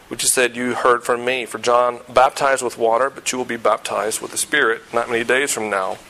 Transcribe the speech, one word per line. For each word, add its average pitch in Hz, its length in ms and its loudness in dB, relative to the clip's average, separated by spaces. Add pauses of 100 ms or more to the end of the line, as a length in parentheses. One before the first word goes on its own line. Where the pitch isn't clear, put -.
which - 140 -8
he - 60 0
said, 120 280 2
'You 123 160 -2
heard 120 320 2
from 120 180 -2
me. 123 220 -2
For 113 140 -10
John 120 500 2
baptized 131 540 2
with 120 160 -4
water, 117 320 2
but - 200 -10
you 127 60 -4
will 127 80 -2
be 120 140 -6
baptized 107 640 -2
with 117 80 -8
the - 80 -8
Spirit 123 460 0 (100)
not 120 160 0
many 117 120 0
days 127 300 0
from 110 160 -4
now.' 98 300 -2 (120)